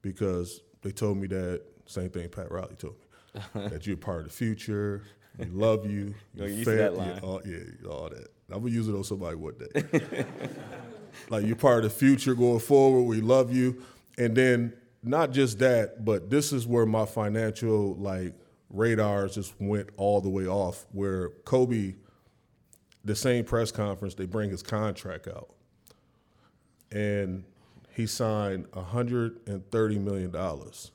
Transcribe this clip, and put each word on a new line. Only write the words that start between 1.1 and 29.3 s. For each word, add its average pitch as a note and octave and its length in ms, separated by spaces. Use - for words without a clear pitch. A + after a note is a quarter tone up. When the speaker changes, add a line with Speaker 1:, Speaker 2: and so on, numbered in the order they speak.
Speaker 1:
me G2 120
that, F2+ 340
same F#2 240
thing E2+ 180
Pat F2 240
Riley F#2 240
told - 220
me, - 420
Speaker 2:
<laughs> G#2 140
Speaker 1:
that E2 160
you're G2+ 120
part F2 240
of D#2 60
the D#2 60
future, G#2 720
we A2+ 80
love G#2 440
you, G2+ 240
Speaker 2:
<laughs> - 100
Yo, G2+ 100
Speaker 1:
you G2+ 80
Speaker 2:
you G#2 60
see A2+ 60
Speaker 1:
fair-, A2 260
Speaker 2:
that - 20
Speaker 1:
yeah, F2+ 60
Speaker 2:
line. F#2 60
Speaker 1:
all, F#2+ 240
yeah, E2+ 460
all D#2 200
that. - 180
I'm G2 100
gonna A#2+ 100
use A#2 160
it G#2+ 80
on G2 80
somebody F#2+ 320
one D#2+ 240
day. - 240
Speaker 2:
<laughs> - 440
Speaker 1:
Like, G#2+ 160
"You're A2+ 100
part C#3+ 220
of - 60
the G#2+ 140
future C3+ 360
going A#2+ 260
forward, C3+ 420
we A2+ 180
love B2 320
you." B2+ 300
And A#2 180
then A#2+ 360
not C#3+ 300
just B2+ 280
that, A#2+ 440
but G2+ 260
this D3 220
is B2+ 140
where A#2+ 200
my A2 200
financial, G#2+ 880
like, F#2 400
radars G#2 640
just G2 240
went G2+ 380
all G2+ 240
the F#2+ 100
way F#2+ 160
off, F#2 460
where F#2+ 380
Kobe, A#2 500
the G#2 80
same A#2+ 300
press A#2 260
conference, G2 440
they G2 100
bring G#2 240
his F#2+ 140
contract G2+ 680
out. - 220
And G2+ 540
he A#2 160
signed G#2+ 680
a F#2 80
hundred A#2 680